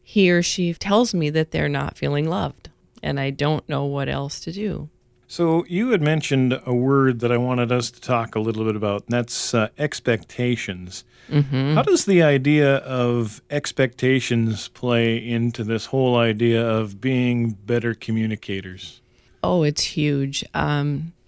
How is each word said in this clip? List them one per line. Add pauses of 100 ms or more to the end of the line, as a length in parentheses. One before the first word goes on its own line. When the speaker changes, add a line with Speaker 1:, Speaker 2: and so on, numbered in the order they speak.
Speaker 1:
he
or
she
tells
me
that
they're
not
feeling
loved, (300)
and
I
don't
know
what
else
to
do." (400)
Speaker 2:
So
you
had
mentioned
a
word
that
I
wanted
us
to
talk
a
little
bit
about,
and
that's,
uh, (100)
expectations. (260)
Speaker 1:
Mm-hmm.
Speaker 2:
How
does
the
idea
of (100)
expectations
play
into
this
whole
idea
of
being
better
communicators? (400)
Speaker 1:
Oh,
it's
huge.
Um, (160)